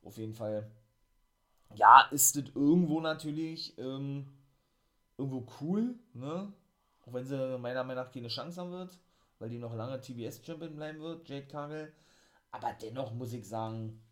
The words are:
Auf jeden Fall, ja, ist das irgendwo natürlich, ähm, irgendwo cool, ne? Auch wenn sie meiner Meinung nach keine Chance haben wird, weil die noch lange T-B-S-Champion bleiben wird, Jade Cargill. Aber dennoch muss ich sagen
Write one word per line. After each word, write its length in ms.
Auf 140
jeden 160
Fall, 380
ja, 340
ist 260
das 100
irgendwo 460
natürlich, 760
ähm, 480
irgendwo 300
cool, 320
ne? 360
Auch 80
wenn 100
sie 360
meiner 240
Meinung 220
nach 60
keine 180
Chance 300
haben 120
wird, 260
weil 140
die 80
noch 160
lange 260
T-B-S-Champion 760
bleiben 260
wird, 280
Jade 160
Cargill. 480
Aber 320
dennoch 320
muss 180
ich 160
sagen 540